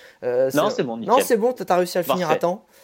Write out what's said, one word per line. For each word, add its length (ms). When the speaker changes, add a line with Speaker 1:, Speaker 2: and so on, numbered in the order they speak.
Speaker 1:
Euh, 300
Speaker 2:
Non, 160
Speaker 1:
c'est, 80
Speaker 2:
c'est 60
bon, 160
Speaker 1:
non, 160
Speaker 2:
nickel. 100
Speaker 1:
c'est 140
bon, 160
t'as 220
réussi 200
à 60
le 40
finir 200
à 100
Speaker 2:
Parfait. 40
Speaker 1:
temps. 260